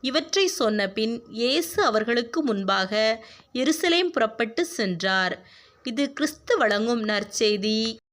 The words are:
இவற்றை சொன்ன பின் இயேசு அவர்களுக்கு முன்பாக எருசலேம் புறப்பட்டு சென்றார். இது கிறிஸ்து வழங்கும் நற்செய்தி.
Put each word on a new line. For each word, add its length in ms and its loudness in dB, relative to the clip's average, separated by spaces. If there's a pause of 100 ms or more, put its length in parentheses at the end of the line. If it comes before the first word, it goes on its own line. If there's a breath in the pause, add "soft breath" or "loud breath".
இவற்றை 460 0
சொன்ன 400 0
பின் 420 -2
இயேசு 540 0
அவர்களுக்கு 600 0
முன்பாக 800 0 (280 loud breath)
எருசலேம் 560 2
புறப்பட்டு 560 0
சென்றார். 800 -2 (380 loud breath)
இது 300 -2
கிறிஸ்து 440 -2
வழங்கும் 480 2
நற்செய்தி. 920 0 (180)